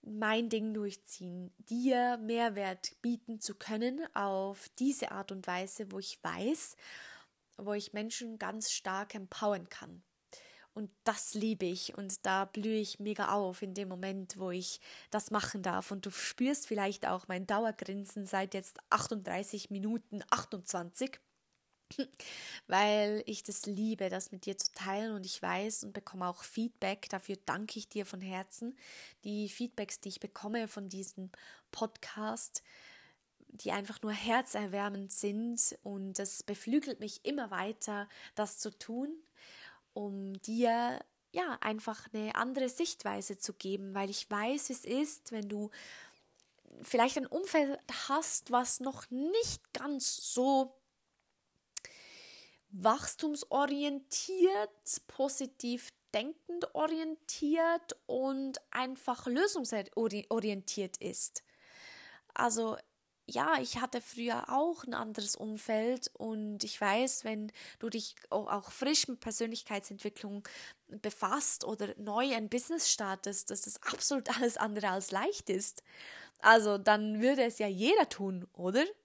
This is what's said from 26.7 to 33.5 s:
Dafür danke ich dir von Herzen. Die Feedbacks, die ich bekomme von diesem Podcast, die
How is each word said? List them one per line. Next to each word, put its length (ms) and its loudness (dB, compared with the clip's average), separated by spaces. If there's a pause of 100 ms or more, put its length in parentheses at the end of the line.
Dafür 260 -6 (100)
danke 320 -4
ich 120 -12
dir 160 -6
von 160 -10
Herzen. 560 -6 (480)
Die 240 -4
Feedbacks, 500 -6
die 80 -10
ich 140 -10
bekomme 480 -6
von 180 -10
diesem 440 -8 (400)
Podcast, 920 -4 (840)
die 240 -4